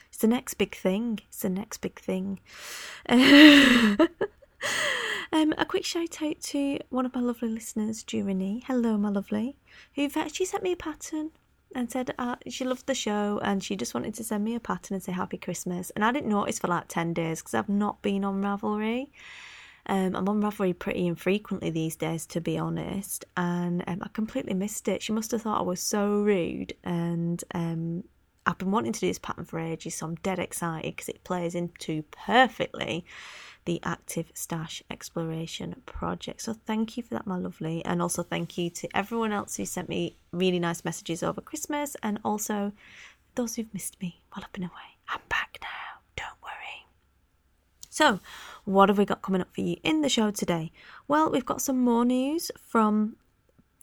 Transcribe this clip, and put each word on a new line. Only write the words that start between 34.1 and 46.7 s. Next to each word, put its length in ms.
Stash 580
Exploration 960
Project. 560
So 140
thank 420
you 60
for 120
that, 120
my 100
lovely, 480
and 160
also 220
thank 340
you 140
to 260
everyone 360
else 240
who 100
sent 240
me 260
really 260
nice 280
messages 360
over 200
Christmas, 600
and 220
also 480
those 220
who've 180
missed 260
me 220
while 100
I've 100
been 120
away. 320
I'm 200
back 320
now, 400
don't 260
worry. 440